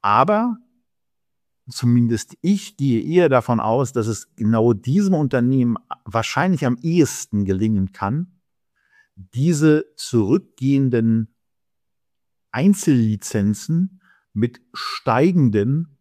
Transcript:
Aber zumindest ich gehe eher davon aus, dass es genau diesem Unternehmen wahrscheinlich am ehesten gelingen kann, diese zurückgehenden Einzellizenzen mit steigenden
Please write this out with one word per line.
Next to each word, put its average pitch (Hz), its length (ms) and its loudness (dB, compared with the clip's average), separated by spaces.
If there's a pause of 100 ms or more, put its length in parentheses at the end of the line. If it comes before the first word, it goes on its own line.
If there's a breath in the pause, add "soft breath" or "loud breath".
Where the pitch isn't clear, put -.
Aber 208 560 2 (1080)
zumindest 120 720 0
ich 196 360 -2
gehe 131 240 0
eher 170 280 2
davon 120 300 2
aus, 120 320 -2
dass 110 160 -2
es - 280 -8
genau 113 380 2
diesem 185 420 0
Unternehmen 127 640 0 (280)
wahrscheinlich 135 600 -2
am 123 160 -2
ehesten 156 640 0
gelingen 95 460 -2
kann, 139 480 -8 (760)
diese 151 680 0 (100)
zurückgehenden 120 1400 0 (1160)
Einzellizenzen 123 1500 0 (320 soft breath)
mit 117 280 -4 (120)
steigenden 135 1300 0